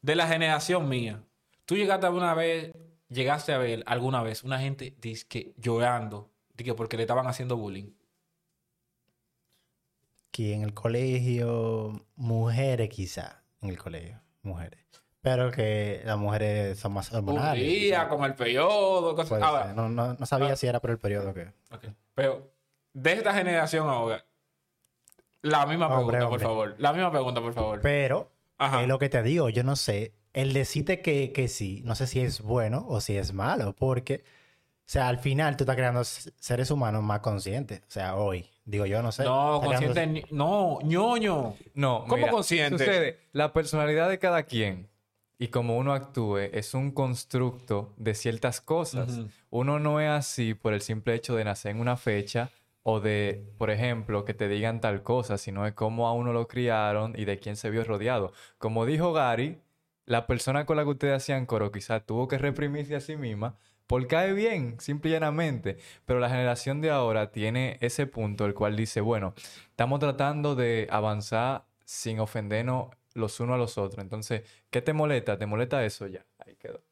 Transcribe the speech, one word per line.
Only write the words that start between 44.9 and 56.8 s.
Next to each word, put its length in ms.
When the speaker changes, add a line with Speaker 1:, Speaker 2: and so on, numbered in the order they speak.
Speaker 3:
y 120
cómo 300
uno 160
actúe 420
es 220
un 180
constructo 1040
de 180
ciertas 460
cosas. 480
Speaker 1:
Ujú. 100
Speaker 3:
Uno 300
no 200
es 100
así 440
por 200
el 80
simple 320
hecho 200
de 100
nacer 280
en 80
una 160
fecha 540
o 160
de, 580
por 140
ejemplo, 520
que 100
te 120
digan 340
tal 220
cosa, 360
sino 280
es 80
cómo 320
a 60
uno 200
lo 140
criaron 720